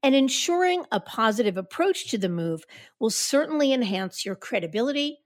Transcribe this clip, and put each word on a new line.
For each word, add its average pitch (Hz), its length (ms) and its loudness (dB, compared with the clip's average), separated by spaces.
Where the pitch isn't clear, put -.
And 269 120 4
ensuring 349 760 2
a 202 80 0
positive 214 560 0
approach 339 540 -2
to 240 80 -2
the 190 100 -2
move 165 380 -4
will 226 100 0
certainly 294 640 0
enhance 190 540 -2
your 196 100 -6
credibility 247 920 -4